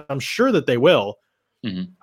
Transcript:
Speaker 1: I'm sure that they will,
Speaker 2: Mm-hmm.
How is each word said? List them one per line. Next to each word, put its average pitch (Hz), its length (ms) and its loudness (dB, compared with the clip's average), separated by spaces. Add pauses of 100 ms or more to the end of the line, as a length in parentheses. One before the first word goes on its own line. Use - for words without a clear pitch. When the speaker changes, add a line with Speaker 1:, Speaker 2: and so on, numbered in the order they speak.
(100)
Speaker 1:
I'm 139 100 -6
sure 247 320 -2
that 151 140 0
they 127 120 0
will, 120 400 2 (480)
Speaker 2:
Mm-hmm. 92 240 -8 (120)